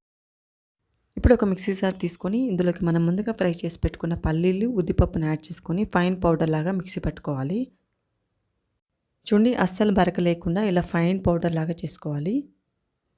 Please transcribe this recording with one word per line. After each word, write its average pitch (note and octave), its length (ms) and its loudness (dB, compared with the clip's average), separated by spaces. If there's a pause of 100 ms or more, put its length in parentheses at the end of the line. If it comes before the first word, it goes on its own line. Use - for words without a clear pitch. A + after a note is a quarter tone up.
(1200)
ఇప్పుడు A#3+ 180 8
ఒక A3 160 0
మిక్సీ F#3+ 280 -2
జార్ F#3+ 240 0
తీసుకొని F#3 360 -4 (120)
ఇందులోకి F3 360 0
మనం E3 200 2
ముందుగా G3+ 340 -2
ఫ్రై F3+ 180 2
చేసి E3 240 -6
పెట్టుకున్న E3+ 320 -4 (100)
పల్లీలు, F#3 420 2 (120)
ఉద్దిపప్పును F3 500 0
యాడ్ D#3 200 -4
చేసుకొని F3 340 -4 (100)
ఫైన్ F3+ 300 2
పౌడర్ E3 320 2
లాగా D#3+ 240 -2
మిక్సీ - 260 -10
పట్టుకోవాలి. D3 540 -4 (1700)
చూడండి, A3 280 4 (120)
అస్సలు G#3 340 2
బరక F3+ 280 2
లేకుండా E3+ 340 0 (100)
ఇలా F3 200 2
ఫైన్ F3+ 360 2
పౌడర్ E3+ 320 0
లాగా E3 240 -4
చేసుకోవాలి. D3+ 520 -4 (800)